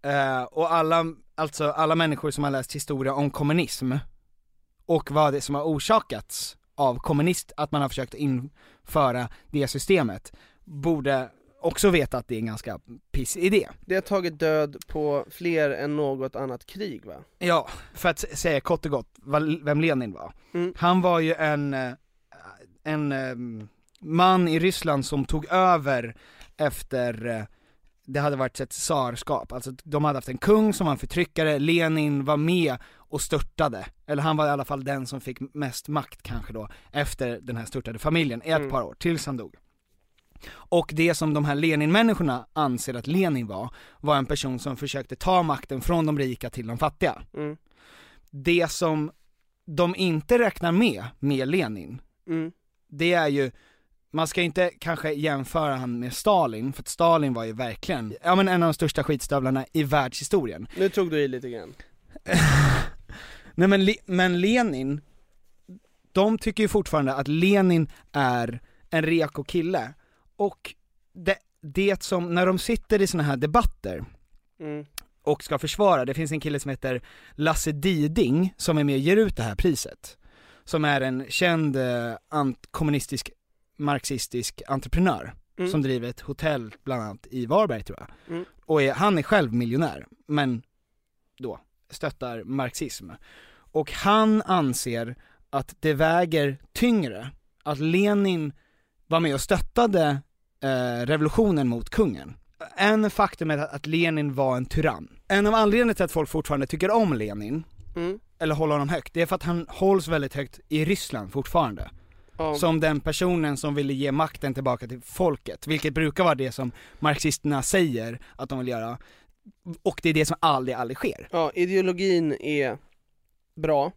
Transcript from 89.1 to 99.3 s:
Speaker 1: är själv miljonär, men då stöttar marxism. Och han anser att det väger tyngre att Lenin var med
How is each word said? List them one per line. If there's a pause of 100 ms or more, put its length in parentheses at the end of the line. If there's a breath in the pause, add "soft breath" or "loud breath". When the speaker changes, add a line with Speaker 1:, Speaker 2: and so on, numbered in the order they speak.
Speaker 1:
är
själv
miljonär, (200)
men (760)
då (300)
stöttar
marxism. (460 soft breath)
Och
han
anser (340 soft breath)
att
det
väger (140)
tyngre (320)
att
Lenin (540)
var
med